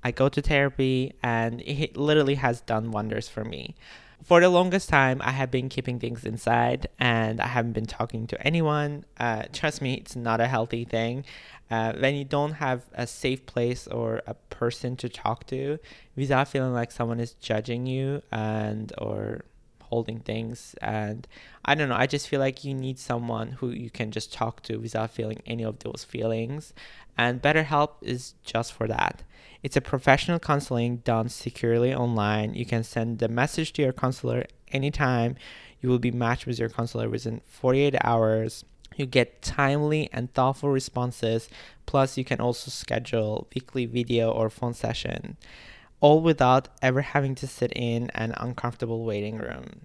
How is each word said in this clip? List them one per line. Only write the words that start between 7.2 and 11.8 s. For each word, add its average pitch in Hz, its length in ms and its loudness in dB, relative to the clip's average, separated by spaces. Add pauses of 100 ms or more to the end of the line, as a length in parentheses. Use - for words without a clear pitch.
I - 60 0
haven't 120 260 0
been 110 120 -2 (140)
talking 113 280 -4
to - 100 -6 (100)
anyone. 151 560 0 (160)
Uh, 117 320 0
trust - 300 -2
me, 131 140 -2
it's - 200 -12
not 117 240 0
a 117 80 4
healthy 117 380 -2
thing. 117 400 -2 (440)
Uh, 113 300 0